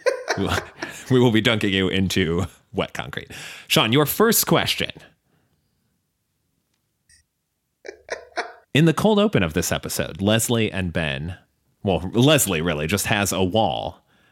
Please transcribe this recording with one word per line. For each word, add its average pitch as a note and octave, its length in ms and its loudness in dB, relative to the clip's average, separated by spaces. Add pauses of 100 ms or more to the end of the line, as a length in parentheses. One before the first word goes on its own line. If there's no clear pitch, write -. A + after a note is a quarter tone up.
(380)
We G2 80 -2
will, - 80 -2 (580)
we B2+ 80 6
will B2 120 6
be G#2+ 100 4
dunking G#2+ 320 0
you F#2+ 160 2
into F2+ 560 0 (260)
wet F#2 220 -4
concrete. - 380 -10 (360)
Sean, A#2+ 240 2
your C#3+ 140 4
first - 420 0
question. - 440 0 (3750)
In D#3 120 6
the D#3+ 80 4
cold G3+ 260 2
open G3+ 240 2
of D#2+ 100 -2
this - 180 -2
episode, D#2+ 500 -6
Leslie A2+ 500 2
and F2+ 220 -4
Ben, D#2 440 -4 (460)
well, F2+ 300 0
Leslie A2+ 480 4
really D#2+ 260 -2
just G2 200 -2
has G#2 260 0
a F2+ 100 0
wall F2+ 640 -2 (260)